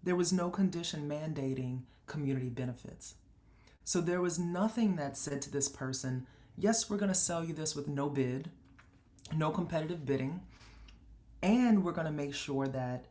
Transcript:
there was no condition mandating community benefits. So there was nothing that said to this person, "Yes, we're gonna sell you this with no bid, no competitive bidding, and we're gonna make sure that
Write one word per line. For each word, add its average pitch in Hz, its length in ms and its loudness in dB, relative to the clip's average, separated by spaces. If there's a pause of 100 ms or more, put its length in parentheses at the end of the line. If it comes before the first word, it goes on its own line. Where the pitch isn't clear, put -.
there 180 140 2
was 175 160 2
no 180 160 2
condition 170 600 0
mandating 135 720 -2 (260)
community 135 440 -2
benefits. 123 640 -8 (720)
So 175 180 2
there 175 180 2
was 175 180 2
nothing 185 580 2
that 143 200 -4
said 143 240 -2
to - 100 -8
this 143 160 2
person, 131 600 -4 (320)
"Yes, 220 320 2
we're 208 80 -2
gonna 196 160 2
sell 170 280 4
you 165 120 -4
this 156 200 -4
with 143 140 -6
no 143 220 0
bid, 135 400 -2 (840)
no 156 160 2
competitive 160 540 -4
bidding, 135 380 -2 (1000)
and 220 400 6
we're 170 100 0
gonna 165 180 0
make 143 240 -4
sure 135 340 -2
that 127 420 -4